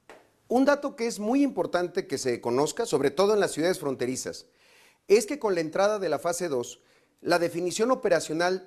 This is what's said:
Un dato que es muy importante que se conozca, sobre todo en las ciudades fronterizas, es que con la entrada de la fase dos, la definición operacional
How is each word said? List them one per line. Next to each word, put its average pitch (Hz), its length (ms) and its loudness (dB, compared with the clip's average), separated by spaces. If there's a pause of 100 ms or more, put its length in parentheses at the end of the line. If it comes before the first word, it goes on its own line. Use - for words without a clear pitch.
(500)
Un 254 140 4
dato 285 320 0
que 233 100 -4
es 226 120 -6
muy 233 240 2
importante 180 640 -2
que 135 100 -6
se 123 240 -2
conozca, 143 460 0
sobre 135 240 2
todo 202 240 2
en 202 60 2
las 165 120 0
ciudades 170 260 0
fronterizas, 127 680 -6 (600)
es 226 200 4
que 294 120 -6
con 208 160 -2
la 170 60 0
entrada 190 380 0
de 185 100 -4
la 143 100 0
fase 175 300 -4
dos, 123 320 -4 (400)
la 170 180 2
definición 175 520 0
operacional 180 760 0